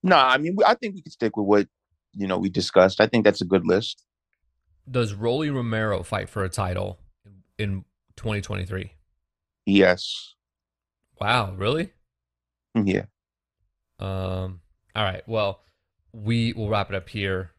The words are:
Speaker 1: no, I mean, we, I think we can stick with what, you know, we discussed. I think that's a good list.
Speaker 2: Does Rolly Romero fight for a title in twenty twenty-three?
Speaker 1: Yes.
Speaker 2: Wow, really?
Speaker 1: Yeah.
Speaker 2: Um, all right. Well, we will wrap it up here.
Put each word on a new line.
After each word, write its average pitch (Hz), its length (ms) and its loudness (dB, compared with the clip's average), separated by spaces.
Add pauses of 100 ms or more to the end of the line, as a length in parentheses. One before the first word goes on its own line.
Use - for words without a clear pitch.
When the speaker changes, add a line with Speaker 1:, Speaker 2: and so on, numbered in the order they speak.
Speaker 1:
no, 185 140 6
I 131 220 6
mean, 170 180 -2
we, 214 80 4
I 220 100 6
think 214 200 -6
we 175 80 -16
can - 100 -20
stick - 240 -4
with 104 100 -2
what, 101 220 4 (440)
you 98 140 -6
know, 92 120 -2
we 92 100 -2
discussed. 95 520 4
I 107 60 6
think 110 180 0
that's 101 180 4
a 90 40 -2
good 87 200 0
list. - 380 -2 (840)
Speaker 2:
Does 117 240 -2
Rolly 123 360 -2
Romero 110 520 -2
fight 101 260 -6
for 101 140 -6
a 92 60 -2
title 95 500 -4 (580)
in 98 280 -4 (320)
twenty 107 240 -4
twenty-three? 95 540 -8 (680)
Speaker 1:
Yes. 95 720 4 (840)
Speaker 2:
Wow, 104 360 0
really? 127 360 -2 (840)
Speaker 1:
Yeah. 98 300 2 (960)
Speaker 2:
Um, 92 600 -6 (360)
all 107 80 -2
right. 92 240 -4
Well, 107 320 -2 (540)
we 117 380 -2
will 107 160 -6
wrap 101 220 -2
it 98 40 -6
up 92 140 -6
here. 95 500 -4